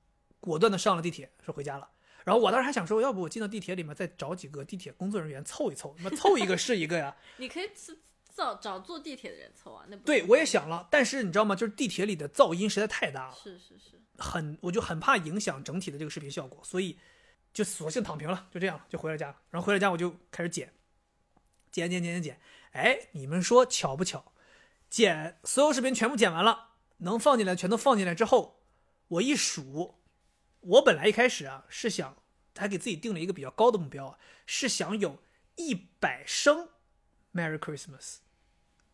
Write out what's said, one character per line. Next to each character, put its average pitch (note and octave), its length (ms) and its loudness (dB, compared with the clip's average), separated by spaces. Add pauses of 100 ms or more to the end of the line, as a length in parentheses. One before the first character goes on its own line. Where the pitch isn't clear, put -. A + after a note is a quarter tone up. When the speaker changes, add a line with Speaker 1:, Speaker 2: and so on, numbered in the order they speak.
(400)
Speaker 1:
果 D#3+ 180 -4
断 G#3+ 140 6
地 F#3+ 60 0
上 G3 180 2
了 E3 80 -2
地 E3+ 80 -4
铁， - 200 -14 (140)
说 D#3+ 80 -8
回 D3 100 -10
家 C#3+ 140 -8
了。 C3+ 120 -16 (360)
然 F#3 100 4
后 B3 60 6
我 G3 100 4
当 A#3 80 4
时 B3+ 60 2
还 C#4 80 -2
想 G3 120 -2
说， G#3+ 160 0
要 C4 120 2
不 F#3 80 -6
我 D#3+ 80 -4
进 A3+ 100 -8
到 G#3+ 80 -4
地 G#3+ 120 -8
铁 F#3 160 -6
里 F#3 80 -6
面 D3+ 120 -12
再 F3+ 120 -6
找 D3+ 260 -10
几 F3+ 140 -12
个 C#3 180 -12
地 - 100 -14
铁 F3+ 160 -12
工 F#3 180 -8
作 G#3 120 -4
人 D#3 80 -8
员 C#3 160 -12
凑 B3 260 -4
一 C#3+ 40 -8
凑， - 240 -14
那 F3+ 100 -8
凑 F#4 280 4
一 G#3+ 80 0
个 F#3 120 0
是 A#3+ 200 0
一 D#3+ 100 -2
个 E3+ 100 0
呀。 C#3+ 180 -4 (100)
Speaker 2:
<laughs> - 120 -20
你 B3+ 100 -12
可 E4 140 -10
以 G#4 120 -8
自-， - 280 -20 (340)
找， C4 200 -4
找 G3 240 -10
坐 D#4+ 200 -12
地 D4+ 160 -12
铁 - 160 -14
的 E2 60 -16
人 C2+ 180 -20
凑 - 180 -20
啊， F2 140 -20
那 G#3 80 -18
不 G3+ 60 -18
是 - 40 -18
Speaker 1:
对， C4+ 220 4
我 A3 80 10
也 D#4 100 8
想 D#3 220 0
了， E3+ 240 -6
但 - 140 6
是 C4+ 180 -2
你 F#3+ 80 -2
知 E3 60 0
道 G#3+ 80 6
吗？ G3+ 100 2
就 A#3 100 -2
是 G#3+ 60 -2
地 B3+ 160 -2
铁 F#3 180 -2
里 G#3 100 -2
的 D3 120 -6
噪 F#3 260 4
音 F#3 160 -2
实 G3+ 100 -2
在 G#3+ 80 0
太 - 220 -4
大 C3+ 200 -10
了。 B2+ 60 -18
Speaker 2:
是， - 220 -18
是， - 200 -20
是。 - 240 -20 (160)
Speaker 1:
很， D#3 460 -6
我 F3 80 -4
就 G#3+ 100 0
很 E3 180 -4
怕 C4+ 160 4
影 F3 240 -2
响 C3+ 240 -4
整 C#3+ 160 -6
体 F#3 100 -6
的 C#3+ 80 -8
这 D3+ 60 -10
个 D3+ 80 -8
视 - 80 -10
频 C#3+ 100 -12
效 C#3 160 -8
果， - 160 -20
所 - 200 -6
以 E3+ 180 -6 (540)
就 G#3+ 100 -2
索 D#3+ 260 -6
性 G#3 140 -2
躺 D3+ 140 -8
平 D3 120 -8
了， F#3 220 -6
就 F3+ 80 -10
这 F#3 80 -2
样， D#3+ 220 -6
就 E3 100 -8
回 D#3 100 -6
了 D#3 80 -6
家。 D3+ 100 -6 (220)
然 F3 120 -6
后 F3 40 -4
回 G3+ 60 2
了 G3+ 80 4
家 G3+ 100 4
我 F3 80 -2
就 F3 160 -2 (160)
开 - 140 -8
始 F3 60 -4
剪， - 240 -10 (1000)
剪， F3 180 -4
剪， F3 140 -2
剪， E3+ 120 -4
剪， F3 80 -4
剪。 C#3 180 -12 (300)
哎， G#3+ 420 0
你 C#3 120 -10
们 D#3+ 160 -2
说 A#3+ 240 6
巧 D3+ 300 -2
不 E3 80 -2
巧？ - 300 -8 (560)
剪， E3+ 560 0
所 - 180 4
有 D4+ 80 8
视 C4 80 0
频 C4 140 0
全 A3+ 160 2
部 C#4+ 80 -4
剪 G3+ 160 4
完 E3 100 0
了， G#3+ 280 2 (260)
能 F3+ 200 -2
放 C4+ 200 6
进 G#3+ 80 2
来 F#3 100 2
全 F3+ 140 -2
都 A3+ 80 2
放 C4 180 6
进 G3 100 2
来 F3 80 0
之 A3 120 2
后， G#3+ 360 4 (460)
我 F3 140 0
一 C4+ 140 2
数， D3 640 -4 (600)
我 G3 220 8
本 B3+ 140 8
来 D3 120 0
一 G#3+ 60 6
开 A#3+ 160 4
始 - 160 -8
啊， C3+ 240 -14
是 - 200 -6
想， C3+ 280 -8 (400)
还 G3 100 -4
给 G3+ 100 -4
自 A#3+ 120 -6
己 F3 80 -4
定 G#3+ 160 -6
了 E3+ 80 -6
一 E3 40 -6
个 F#3+ 60 -4
比 F3+ 100 -8
较 B2+ 80 -10
高 A#3 220 4
的 A3 60 4
目 E3 100 -4
标 C3+ 200 -12
啊， C3 100 -18 (280)
是 - 220 -4
想 G3+ 320 -4
有 D#3+ 220 -4 (340)
一 D#4+ 180 -4
百 C#3+ 520 -6
声 E4 440 2 (640)
Merry D#3+ 240 -2
Christmas。 D3 600 -12 (760)